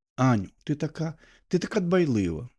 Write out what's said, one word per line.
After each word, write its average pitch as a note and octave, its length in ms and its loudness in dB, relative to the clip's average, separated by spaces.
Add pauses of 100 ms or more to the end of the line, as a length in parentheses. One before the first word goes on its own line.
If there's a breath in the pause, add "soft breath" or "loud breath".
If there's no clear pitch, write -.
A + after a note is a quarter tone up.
(160)
«Аню, A#2+ 320 2 (160)
ти D3 100 -4
така, D#3 400 -6 (340 soft breath)
ти F3+ 100 2
така - 220 -2
дбайлива. B2 680 0 (100)